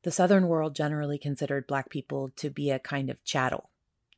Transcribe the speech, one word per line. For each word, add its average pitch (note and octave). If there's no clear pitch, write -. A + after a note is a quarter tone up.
The F3
Southern F#3
world D#3
generally D3
considered C#3+
Black C#3
people C3+
to D3+
be C#3+
a C3
kind C3+
of -
chattel, -